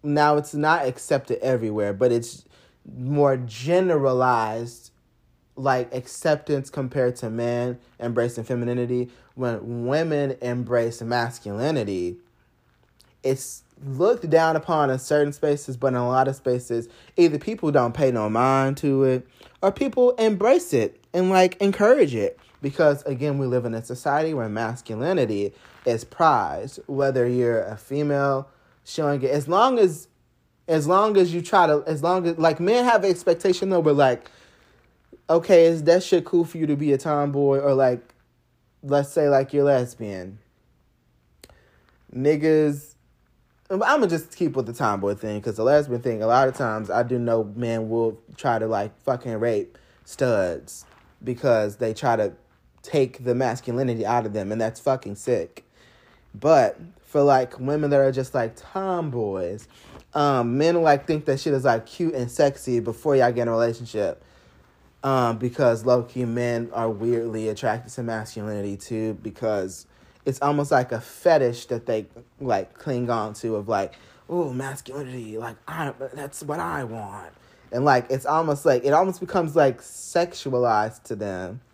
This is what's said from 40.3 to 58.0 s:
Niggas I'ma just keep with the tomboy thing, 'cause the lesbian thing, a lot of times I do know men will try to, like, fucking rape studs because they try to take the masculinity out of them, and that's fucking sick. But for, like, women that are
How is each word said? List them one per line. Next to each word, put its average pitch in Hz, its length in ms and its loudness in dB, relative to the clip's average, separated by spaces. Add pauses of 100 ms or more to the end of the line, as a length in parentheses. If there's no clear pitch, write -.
Niggas 147 840 2 (720)
I'ma 196 380 2
just 165 280 -4
keep 147 200 -2
with 127 100 -2
the 117 80 -10
tomboy 101 420 -2
thing, 104 260 -8
'cause 104 160 -6
the 110 60 -2
lesbian 135 380 2
thing, 113 220 -4
a 110 40 0
lot 131 200 4
of 131 80 -2
times 110 340 -4
I 110 140 0
do 120 160 -2
know 113 360 -2
men 113 340 -4
will 113 280 -2 (200)
try 117 220 -2
to, 110 80 -4
like, 107 360 -4
fucking 123 360 -4
rape 110 380 -2 (280)
studs 98 800 -2 (380)
because 113 540 0
they 113 160 -2
try 117 220 0
to 107 180 -2 (480)
take 127 440 -2
the 123 100 0
masculinity 123 680 -2
out 113 200 0
of 104 80 -8
them, 104 180 -4
and 110 100 -4
that's 113 180 -4
fucking 131 360 -4
sick. 101 500 -4 (680)
But 135 460 4 (240)
for, - 180 0
like, 131 380 4
women 147 300 -2
that 143 100 4
are 135 120 4